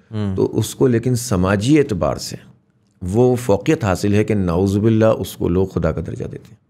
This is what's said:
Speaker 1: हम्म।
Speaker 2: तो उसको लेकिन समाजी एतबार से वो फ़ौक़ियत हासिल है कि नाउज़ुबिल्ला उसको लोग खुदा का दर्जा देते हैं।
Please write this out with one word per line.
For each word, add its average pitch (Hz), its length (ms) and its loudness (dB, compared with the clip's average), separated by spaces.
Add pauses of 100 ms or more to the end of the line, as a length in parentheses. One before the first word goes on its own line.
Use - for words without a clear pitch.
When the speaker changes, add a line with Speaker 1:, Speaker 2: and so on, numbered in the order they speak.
(120)
Speaker 1:
हम्म। 104 240 -4
Speaker 2:
तो 104 80 2
उसको - 420 0
लेकिन 123 280 0
समाजी 104 640 2
एतबार 80 400 0
से - 200 -12 (680)
वो 120 320 2
फ़ौक़ियत 120 480 -2
हासिल 101 300 0
है 107 100 2
कि 110 100 0
नाउज़ुबिल्ला 101 760 2
उसको - 360 -4
लोग 92 200 0
खुदा 82 240 -2
का 82 100 -6
दर्जा - 240 -8
देते - 260 -16
हैं। - 60 -20 (100)